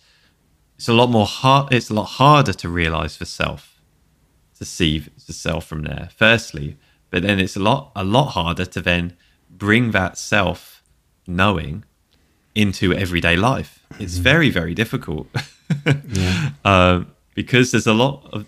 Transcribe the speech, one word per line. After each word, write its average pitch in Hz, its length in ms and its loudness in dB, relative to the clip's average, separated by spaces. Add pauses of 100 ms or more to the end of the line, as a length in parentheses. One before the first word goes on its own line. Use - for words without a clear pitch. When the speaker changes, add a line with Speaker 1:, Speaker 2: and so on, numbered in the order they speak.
(760)
Speaker 1:
It's - 120 -6
a 117 40 4
lot 123 160 6
more 110 160 4
har-, 139 460 2
it's 120 180 0
a 110 40 -4
lot 107 120 -2
harder 139 460 4
to - 160 -8
realize 82 500 -2
the 85 80 -12
self, - 540 -8 (800)
to - 80 -14
see 78 340 0 (260)
the - 60 -18
self 82 340 -6
from 78 180 -10
there, 73 340 -10
firstly. 107 580 0 (340)
But 92 140 -2
then 98 160 0
it's 92 160 -4
a 98 60 -4
lot, 117 340 0
a 95 80 -6
lot 117 280 0
harder 85 340 -4
to - 160 -8
then 87 340 -2 (340)
bring 107 420 0
that 95 260 -2
self - 680 -4 (420)
knowing 90 600 -2 (680)
into 98 400 0
everyday 85 440 0
life. 123 440 -2 (160)
It's 90 180 -10
Speaker 2:
Mm-hmm. 90 80 -4
Speaker 1:
very, 143 260 4
very 85 260 -2
difficult. 104 580 -6
<laughs> - 40 -6 (720)
Speaker 2:
Yeah. 90 420 -2 (120)
Speaker 1:
Um, 90 480 4 (220)
because 123 380 2
there's 117 160 0
a 110 60 4
lot 135 400 0
of 104 140 -12